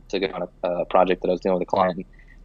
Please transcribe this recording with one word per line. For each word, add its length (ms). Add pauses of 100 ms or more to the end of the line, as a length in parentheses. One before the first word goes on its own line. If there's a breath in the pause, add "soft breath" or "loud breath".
(100)
to 100
get 140
on 80 (220)
a, 40
a 180
project 360
that 80
I 20
was 100
doing 140
with 80
a 40
client. 300
He 80 (400 soft breath)